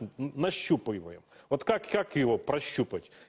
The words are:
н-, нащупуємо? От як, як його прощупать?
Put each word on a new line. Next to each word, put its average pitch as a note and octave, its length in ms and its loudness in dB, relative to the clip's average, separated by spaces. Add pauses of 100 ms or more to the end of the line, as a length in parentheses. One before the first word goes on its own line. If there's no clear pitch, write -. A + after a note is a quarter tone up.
(200)
н-, C#3 160 -4
нащупуємо? A#2 760 0 (380)
От C#3 200 0
як, - 240 0
як G#3 240 0
його A#2+ 200 4
прощупать? - 760 -2 (180)